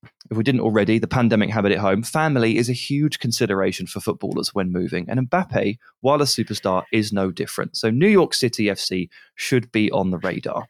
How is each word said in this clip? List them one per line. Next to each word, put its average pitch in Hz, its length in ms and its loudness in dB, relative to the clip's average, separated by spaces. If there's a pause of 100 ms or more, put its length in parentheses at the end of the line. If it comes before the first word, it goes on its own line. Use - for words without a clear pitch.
(300)
if 110 80 -4
we 113 60 0
didn't 127 180 2
already, 107 380 4
the 104 80 0
pandemic 110 420 2
habit 104 220 2
at 87 80 2
home, 101 240 2
family 127 540 2
is 120 120 0
a 127 40 -2
huge 143 460 -2
consideration 95 680 -2
for - 140 -10
footballers - 520 -4
when 92 200 -2
moving. 90 360 -4
And 127 200 -2
Mbappe, 120 480 0 (240)
while 143 200 2
a 143 40 2
superstar, 101 640 -2
is 104 220 0
no 95 180 0
different. - 460 -6
So 113 120 0
New 147 200 4
York 185 240 4
City 117 360 0
F 98 100 -2
C 92 300 -4 (260)
should - 360 -2
be 107 200 2
on 92 200 0
the 90 80 -2
radar. - 500 -6